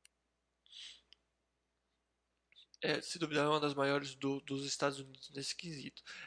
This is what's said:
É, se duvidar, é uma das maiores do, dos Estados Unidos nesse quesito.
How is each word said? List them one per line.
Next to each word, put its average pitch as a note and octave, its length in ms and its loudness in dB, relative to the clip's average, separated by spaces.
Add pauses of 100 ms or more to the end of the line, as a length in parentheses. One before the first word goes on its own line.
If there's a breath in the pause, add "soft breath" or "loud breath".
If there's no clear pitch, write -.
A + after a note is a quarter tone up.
(2750 loud breath)
É, D3 200 4
se - 180 -6
duvidar, D3+ 260 2
é D3 40 4
uma D3+ 100 6
das D3 160 2
maiores C#3 400 2
do, C#3 280 0
dos C#3 220 -4
Estados C#3 360 0
Unidos C3+ 300 -14
nesse C#3 260 -6
quesito. C#3+ 440 -10 (260 loud breath)